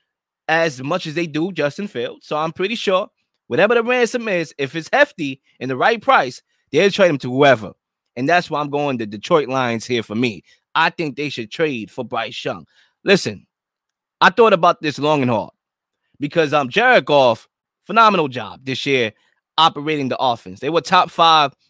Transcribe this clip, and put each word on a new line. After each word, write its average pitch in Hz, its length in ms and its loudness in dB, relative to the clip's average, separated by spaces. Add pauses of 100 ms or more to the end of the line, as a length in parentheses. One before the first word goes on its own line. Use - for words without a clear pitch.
(480)
as 156 340 -2
much 160 240 -4
as 156 80 -10
they 170 140 -4
do 156 240 -4
Justin 156 360 -6
Fields. - 380 -10
So 151 120 -6
I'm 160 160 -4
pretty 202 220 -6
sure 196 340 -2 (380)
whatever 190 280 2
the 233 80 0
ransom 240 460 -2
is, 175 280 -4
if 139 180 -6
it's 160 160 -10
hefty 180 500 0 (180)
and 131 100 -8
the 131 80 -4
right 208 240 0
price, 214 400 2 (300)
they'll 185 180 4
trade 185 200 4
him 147 100 -2
to 127 100 -8
whoever. 127 440 4 (420)
And 127 120 -4
that's 175 220 2
why 147 120 -4
I'm 143 100 -8
going 143 260 -2
the 113 80 -6
Detroit 113 420 -2
Lions 123 380 -2
here 120 160 -2
for 107 140 -8
me. 113 280 -4 (300)
I 165 160 2
think 156 260 -8
they 147 140 -6
should 117 220 -12
trade 127 400 -4
for 127 120 -10
Bryce 117 400 -10
Young. 101 220 -10 (380)
Listen, 147 420 0 (760)
I 185 100 6
thought 220 220 4
about 175 280 2
this 151 160 -4
long 147 240 0
and 123 80 0
hard 104 220 -2 (680)
because, 160 320 -2
um, 147 180 0
Jared 214 360 2
Goff, 131 420 4 (380)
phenomenal 202 420 4
job 117 360 -10
this 131 240 -6
year 127 260 0 (440)
operating 147 520 0
the 123 100 -6
offense. 113 400 -4
They 139 120 -6
were 165 100 0
top 180 300 0
five 160 420 4 (160)